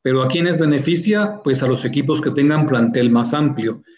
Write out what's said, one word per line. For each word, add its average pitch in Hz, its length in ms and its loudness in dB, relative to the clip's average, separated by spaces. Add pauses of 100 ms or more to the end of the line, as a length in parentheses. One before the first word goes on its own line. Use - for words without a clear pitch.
Pero 131 220 0
¿a 131 60 0
quiénes 170 300 0
beneficia? 170 840 0
Pues 135 220 0
a - 20 0
los 127 180 -2
equipos 143 380 -2
que 139 80 -2
tengan 147 360 0
plantel 120 440 2
más 117 240 2
amplio. 127 480 -2 (160)